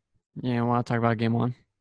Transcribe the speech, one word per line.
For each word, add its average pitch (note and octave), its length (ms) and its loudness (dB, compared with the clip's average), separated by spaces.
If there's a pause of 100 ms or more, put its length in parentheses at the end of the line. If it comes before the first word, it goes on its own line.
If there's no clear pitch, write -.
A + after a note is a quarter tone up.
(420)
Yeah, B2 220 -2
wanna A#2+ 200 0
talk A#2+ 140 -2
about A#2 200 2
game A2+ 160 2
one A#2+ 200 0 (280)